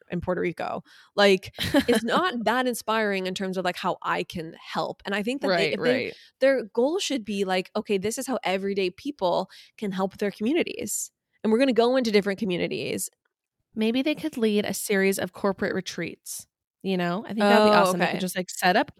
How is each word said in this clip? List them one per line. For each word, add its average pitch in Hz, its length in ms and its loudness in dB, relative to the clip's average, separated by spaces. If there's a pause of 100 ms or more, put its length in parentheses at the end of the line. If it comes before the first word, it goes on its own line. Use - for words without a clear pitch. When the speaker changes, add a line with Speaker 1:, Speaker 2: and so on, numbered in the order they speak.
Speaker 1:
in 170 120 -4
Puerto 180 200 -2
Rico. - 420 -6 (320)
Like, 202 380 4 (360)
it's 226 140 2
Speaker 2:
<laughs> - 20 -
Speaker 1:
not 247 400 0
that 247 220 0
inspiring 220 580 -2
in 185 80 -4
terms 185 240 -6
of, 180 80 -2
like, 180 120 -2
how 180 240 -2
I 175 220 -2
can 165 380 -10
help. 160 440 -6
And 196 80 -4
I 202 100 -2
think 254 180 -4
that 190 80 0
they, 185 40 2
Speaker 2:
Right, 160 200 2
Speaker 1:
if - 80 -2
they, 247 120 2 (120)
Speaker 2:
right. - 80 -8 (260)
Speaker 1:
their 262 260 4
goal 277 340 0
should 247 260 -4
be, 196 200 -2
like, 185 300 -2
"Okay, 214 220 0
this 202 200 -4
is 262 100 -8
how 262 160 -4
everyday 190 460 -2
people 180 600 -2 (280)
can 202 140 -4
help 190 260 -4
their 202 140 -2
communities. - 800 -4 (320)
And 220 80 2
we're 220 80 6
gonna 269 140 4
go 240 240 4
into 233 140 2
different 196 280 2
communities." 180 680 -2 (640)
Speaker 2:
Maybe 226 260 2
they 302 140 0
could - 220 -6
lead 208 280 2
a 196 80 -4
series 196 460 0
of 196 140 -6
corporate 196 400 -2
retreats, - 760 -10 (340)
you 190 160 -2
know? 175 280 -2
I - 40 -12
think 208 100 -6
that 208 240 6
would 214 80 6
be 208 40 6
Speaker 1:
Oh, - 40 6
Speaker 2:
awesome. 180 200 4
They 180 60 2
could 156 100 2
Speaker 1:
okay. - 40 -2
Speaker 2:
just, 185 180 -4
like, 180 120 -4
set 185 280 2
up 294 220 0